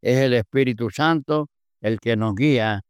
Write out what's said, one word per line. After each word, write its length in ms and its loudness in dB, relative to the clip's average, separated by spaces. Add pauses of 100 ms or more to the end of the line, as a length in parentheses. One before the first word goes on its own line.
Es 160 2
el 160 2
Espíritu 560 0
Santo 600 -2 (300)
el 180 -2
que 180 -2
nos 160 -2
guía 560 0